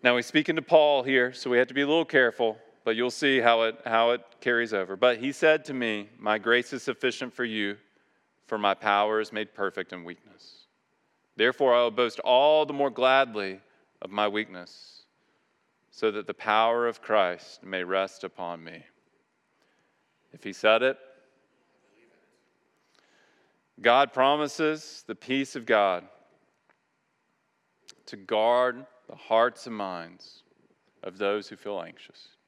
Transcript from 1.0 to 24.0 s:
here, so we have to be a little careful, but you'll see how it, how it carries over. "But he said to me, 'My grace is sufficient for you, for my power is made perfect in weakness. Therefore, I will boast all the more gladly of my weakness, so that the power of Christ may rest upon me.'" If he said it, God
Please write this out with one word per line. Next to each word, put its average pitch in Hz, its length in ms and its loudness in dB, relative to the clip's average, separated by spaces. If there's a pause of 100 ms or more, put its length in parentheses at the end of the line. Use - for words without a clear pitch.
here, 127 300 0
so - 160 -10
we 123 80 2
have 123 100 2
to 127 60 -18
be 139 80 -2
a 143 60 0
little 160 180 2
careful, 117 540 0 (240)
but 113 120 0
you'll 123 140 -2
see 135 300 0
how 117 240 4
it, 113 220 -4
how 117 260 2
it 120 100 -2 (180)
carries 117 320 -2
over. 98 240 -4
"But 120 220 2
he 131 140 -6
said 156 340 2
to 147 80 -10
me, 110 360 -6 (100)
'My 107 180 0
grace 117 360 0
is 127 100 -10
sufficient 123 500 -6
for 123 100 -6
you, 107 360 -6 (680)
for 110 140 -6
my 101 160 2
power 107 440 0
is 107 140 -8
made 107 220 -10
perfect 95 380 -6
in 90 100 -14
weakness. - 640 -20 (680)
Therefore, 127 380 2
I 120 80 4
will 120 100 0
boast 117 280 -2
all 147 480 4
the 147 60 -10
more 139 180 -2
gladly 113 720 0 (380)
of - 120 -14
my 104 160 -2
weakness, 95 760 -10 (840)
so 110 220 -4
that 101 160 -8
the 104 80 -10
power 113 520 0
of 113 140 -6
Christ 92 640 -2
may 95 200 -8
rest 95 400 -4
upon 87 400 -12
me.'" 82 220 -18 (1500)
If - 100 -20
he 98 100 -12
said 113 300 2
it, 135 160 0 (2750)
God 120 320 4